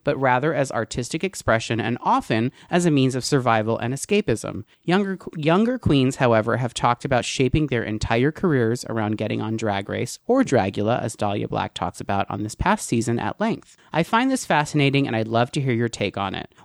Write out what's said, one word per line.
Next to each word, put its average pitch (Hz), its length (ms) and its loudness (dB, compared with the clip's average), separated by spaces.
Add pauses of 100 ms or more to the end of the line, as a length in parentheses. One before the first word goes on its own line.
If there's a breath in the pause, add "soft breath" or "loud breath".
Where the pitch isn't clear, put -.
but 139 160 0
rather 131 340 2
as 135 180 0
artistic 120 520 -4
expression 117 560 0
and 113 220 -2
often 139 500 0 (180 loud breath)
as 175 160 2
a 165 60 4
means 131 240 4
of 123 100 -4
survival 113 520 2
and 117 160 -4
escapism. 113 680 -2 (200 soft breath)
Younger, 190 340 0 (180)
younger 190 440 2
queens, 139 380 2
however, 113 400 4
have 123 160 -2
talked 120 320 0
about 131 200 0
shaping 147 420 2
their 117 160 -2
entire 117 480 0
careers 123 560 0
around 107 300 -2
getting 113 240 -4
on 110 160 -4
Drag 101 320 -2
Race 104 380 -6
or 254 160 4
Dragula, 107 580 0
as 113 140 -6
Dahlia 107 320 -2
Black 104 260 -4
talks - 260 -6
about 101 300 -2
on 104 140 -6
this 107 120 -8
past - 320 0
season 117 320 0
at - 200 -6
length. - 360 -4 (160 soft breath)
I 165 120 0
find 247 260 2
this 262 160 -2
fascinating, 143 640 2
and 117 80 -2
I'd 110 120 0
love 117 260 0
to 151 80 -2
hear 131 120 0
your 117 160 0
take 101 280 -4
on 95 180 -4
it. - 180 -10 (120)